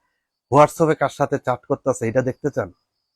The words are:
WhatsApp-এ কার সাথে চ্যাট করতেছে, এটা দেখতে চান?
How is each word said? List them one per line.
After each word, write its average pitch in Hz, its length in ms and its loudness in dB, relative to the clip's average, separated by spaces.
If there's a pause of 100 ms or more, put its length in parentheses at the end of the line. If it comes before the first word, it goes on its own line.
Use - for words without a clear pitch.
(540)
WhatsApp-এ 151 420 4
কার 139 140 -2
সাথে 139 280 -2
চ্যাট 127 280 -4
করতেছে, 123 420 -2
এটা 113 140 0
দেখতে 127 340 -4
চান? 98 160 -4 (440)